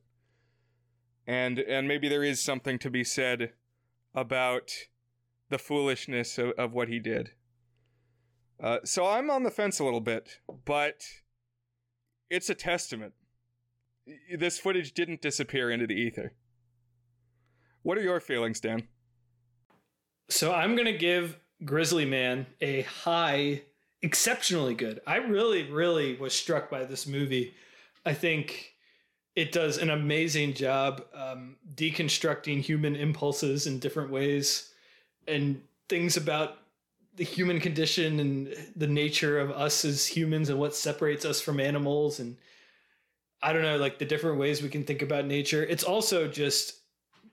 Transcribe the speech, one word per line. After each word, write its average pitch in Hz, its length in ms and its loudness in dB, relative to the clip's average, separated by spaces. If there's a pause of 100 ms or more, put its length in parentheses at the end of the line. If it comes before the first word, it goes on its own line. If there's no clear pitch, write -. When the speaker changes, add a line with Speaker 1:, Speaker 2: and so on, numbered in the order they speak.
(1300)
Speaker 1:
And, 123 320 0
and 135 300 0
maybe 147 200 0
there 143 140 2
is 143 200 0
something 131 380 -2
to 135 100 -6
be 123 120 0
said 123 500 0 (640)
about 127 540 0 (800)
the 139 80 0
foolishness 135 800 -2
of, 123 120 0
of 120 220 -2
what 120 140 0
he 117 140 -4
did. 113 320 -4 (1300)
Uh, 117 220 0
so 180 200 0
I'm 226 240 2
on 269 140 2
the 233 80 0
fence 202 300 -2
a 151 40 2
little 120 160 0
bit, 113 380 -4 (260)
but 147 380 0 (1300)
it's 180 180 -2
a 208 60 -2
testament. 123 580 -4 (920)
Y-, 160 320 -12
this 170 180 0
footage 185 380 0
didn't 170 260 -2
disappear 135 480 0
into 117 200 0
the 104 80 0
ether. - 380 -2 (1500)
What 180 160 0
are 220 40 0
your 180 180 2
feelings, 117 400 -2
Dan? 113 260 -2 (1400)
Speaker 2:
So 165 260 2
I'm 190 220 2
gonna 226 200 2
give 170 400 2 (280)
Grizzly 156 400 2
Man 131 420 0 (140)
a 139 220 0
high, 143 800 0 (380)
exceptionally 165 760 2
good. 110 340 -4
I 160 80 0
really, 214 520 2
really 147 480 2
was 131 180 -4
struck 151 360 0
by 131 140 -4
this 131 200 -8
movie. 135 500 0 (520)
I 156 80 2
think 156 560 -2 (640)
it 165 140 0
does 156 280 2
an 165 120 0
amazing 147 640 2
job, 135 480 0 (100)
um, 131 440 -12 (180)
deconstructing 151 840 0
human 151 340 2
impulses 143 720 0
in 135 140 -4
different 139 300 -4
ways 139 600 0 (560)
and 147 340 0 (280)
things 175 280 2
about 151 420 0 (580)
the 175 80 -4
human 175 340 0
condition 156 640 2
and 139 340 -2 (220)
the 151 100 0
nature 147 540 2
of 139 100 0
us 147 340 0
as 143 220 0
humans 156 440 2
and 139 100 2
what 147 120 0
separates 147 520 0
us 147 160 0
from 147 180 -2
animals. 143 640 2
And 120 160 -8 (1080)
I 151 100 2
don't 160 100 4
know, 156 140 2
like, 139 220 0
the 151 60 -2
different 151 340 0
ways 143 240 2
we 147 60 -4
can 143 160 -2
think 143 180 -2
about 143 240 0
nature. 143 380 0
It's 160 180 -2
also 185 460 2
just 143 480 -2 (560)